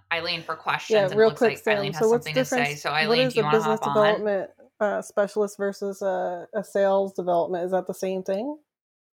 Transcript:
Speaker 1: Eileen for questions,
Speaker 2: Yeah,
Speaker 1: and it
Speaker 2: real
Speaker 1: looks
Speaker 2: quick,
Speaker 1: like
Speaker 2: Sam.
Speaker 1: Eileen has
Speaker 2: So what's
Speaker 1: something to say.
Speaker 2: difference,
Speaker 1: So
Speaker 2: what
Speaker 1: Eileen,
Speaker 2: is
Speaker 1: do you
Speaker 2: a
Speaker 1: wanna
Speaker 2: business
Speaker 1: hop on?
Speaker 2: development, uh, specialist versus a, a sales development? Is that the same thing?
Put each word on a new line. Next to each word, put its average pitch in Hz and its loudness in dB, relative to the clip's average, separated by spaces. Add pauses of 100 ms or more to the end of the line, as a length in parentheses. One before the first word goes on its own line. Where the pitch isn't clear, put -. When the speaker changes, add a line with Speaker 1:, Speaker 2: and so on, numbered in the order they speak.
(120)
Speaker 1:
Eileen 170 -4
for 160 -8
questions, 151 -2
Speaker 2:
Yeah, 202 6
Speaker 1:
and 185 0
it 208 -2
Speaker 2:
real 220 6
Speaker 1:
looks 220 -8
Speaker 2:
quick, 226 4
Speaker 1:
like - -6
Speaker 2:
Sam. 208 0
Speaker 1:
Eileen 180 -4
has 160 -6
Speaker 2:
So 220 4
what's 240 2
Speaker 1:
something - -4
to 262 2
say. 254 -2
Speaker 2:
difference, 147 -2
Speaker 1:
So 156 -2
Speaker 2:
what 151 2
Speaker 1:
Eileen, 247 2
Speaker 2:
is 247 -4
Speaker 1:
do 233 0
you - 2
Speaker 2:
a - 2
Speaker 1:
wanna 214 4
Speaker 2:
business - 0
Speaker 1:
hop - -2
on? - 0
Speaker 2:
development, 208 2 (300)
uh, 196 0
specialist 202 -2
versus 196 -6
a, 180 -4
a 190 -4
sales 196 2
development? 175 0
Is 185 -2
that 185 0
the 190 -6
same 190 -4
thing? 233 -4 (580)